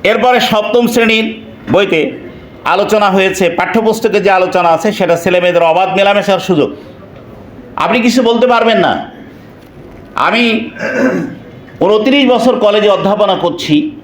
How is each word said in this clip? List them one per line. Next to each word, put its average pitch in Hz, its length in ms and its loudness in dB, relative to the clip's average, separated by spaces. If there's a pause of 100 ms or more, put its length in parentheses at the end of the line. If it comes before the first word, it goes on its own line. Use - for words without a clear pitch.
এরপরে 226 360 2
সপ্তম 233 480 0
শ্রেণীর 226 540 0 (300)
বইতে 165 400 2 (540)
আলোচনা 202 440 0
হয়েছে, 190 400 0
পাঠ্যপুস্তকে 208 720 0
যে 180 80 2
আলোচনা 185 400 2
আছে 165 220 0
সেটা 180 240 0
ছেলেমেয়েদের 175 480 2
অবাধ 175 320 2
মেলামেশার 196 440 2
সুযোগ। 156 360 -2 (1000)
আপনি 226 240 -2
কিছু 240 240 0
বলতে 233 240 2
পারবেন 226 300 2
না। 143 340 -2 (1040)
আমি 226 540 0 (1120)
ঊনত্রিশ 233 480 2
বছর 240 300 2
কলেজে 208 300 2
অধ্যাপনা 190 460 0
করছি 156 560 -2 (120)